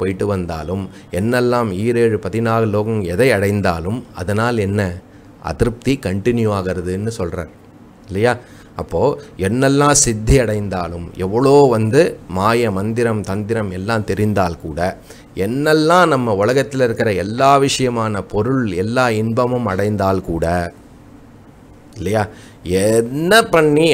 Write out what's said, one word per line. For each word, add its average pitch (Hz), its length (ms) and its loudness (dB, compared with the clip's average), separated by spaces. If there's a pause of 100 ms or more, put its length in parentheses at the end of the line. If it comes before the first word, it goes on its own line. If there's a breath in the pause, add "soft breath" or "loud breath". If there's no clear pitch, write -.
போயிட்டு 95 320 -2
வந்தாலும், 85 500 -6 (360 loud breath)
என்னெல்லாம் 123 520 0 (140)
ஈரேழு 117 400 2
பதினாலு 113 500 0
லோகம் 107 260 -2 (120)
எதை 123 240 4
அடைந்தாலும், 98 640 -2 (200)
அதனால் 107 460 -2
என்ன? 98 220 0 (600 loud breath)
அதிருப்தி 117 420 -2 (180)
continue 107 500 0
ஆகிறதுன்னு 92 520 -4 (100)
சொல்றார், 85 300 -8 (560)
இல்லையா? 110 240 0 (480 loud breath)
அப்போ - 200 -2 (460 loud breath)
என்னெல்லாம் 139 540 2
சித்தி 113 420 2
அடைந்தாலும், 92 640 -4 (180)
எவ்வளோ 120 280 2 (200)
வந்து 110 300 4 (340)
மாய 113 400 2
மந்திரம் 110 520 -2
தந்திரம் 104 480 -4
எல்லாம் 104 340 -2
தெரிந்தால் 98 540 0
கூட, 78 160 -6 (640 loud breath)
என்னெல்லாம் 156 680 2
நம்ம 123 300 0
உலகத்துல 131 440 2
இருக்கிற 113 260 0 (100)
எல்லா 120 260 0 (160)
விஷயமான 117 560 -2 (120)
பொருள், 120 340 0 (160)
எல்லா 123 240 0 (140)
இன்பமும் 120 520 0
அடைந்தால் 98 560 0
கூட, 82 160 -2 (1500)
இல்லையா? 104 240 -2 (600 loud breath)
என்ன 127 580 2 (140)
பண்ணி, 156 400 4